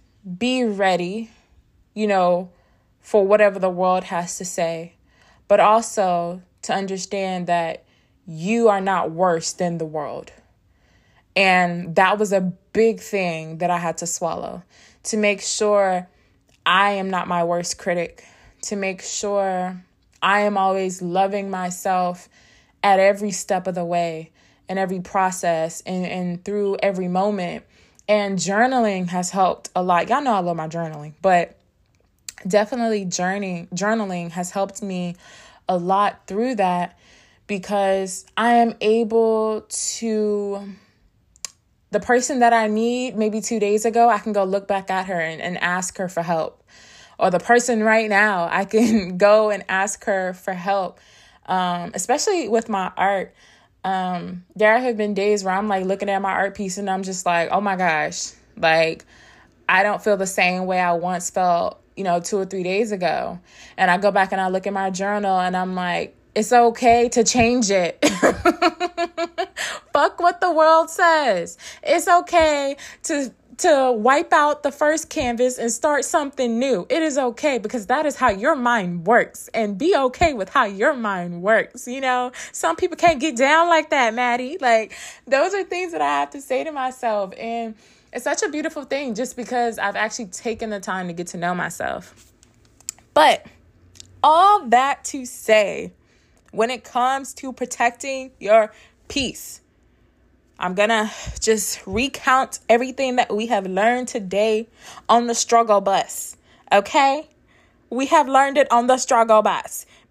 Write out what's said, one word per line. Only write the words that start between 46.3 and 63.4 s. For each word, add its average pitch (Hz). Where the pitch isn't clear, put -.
Or 190
the 175
person 240
right 220
now, 196
I 190
can 214
<laughs> -
go 214
and 196
ask 190
her 185
for 185
help. 185
Um, 180
especially 294
with 226
my 190
art. 190
Um, 180
there 214
have 247
been 208
days 202
where 190
I'm, 202
like, 190
looking 196
at 196
my 196
art 190
piece 190
and 202
I'm 190
just 185
like, 170
"Oh 196
my 202
gosh, 160
like, 165
I 185
don't 208
feel 202
the 190
same 185
way 185
I 180
once 175
felt, 180
you 190
know, 175
two 185
or 190
three 190
days 196
ago." 175